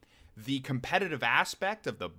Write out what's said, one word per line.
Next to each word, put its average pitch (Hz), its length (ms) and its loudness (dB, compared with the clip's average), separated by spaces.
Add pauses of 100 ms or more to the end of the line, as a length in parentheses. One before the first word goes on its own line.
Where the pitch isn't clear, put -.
(380)
The 135 240 -2
competitive 139 640 0
aspect 180 640 2
of 107 100 -2
the 87 220 -4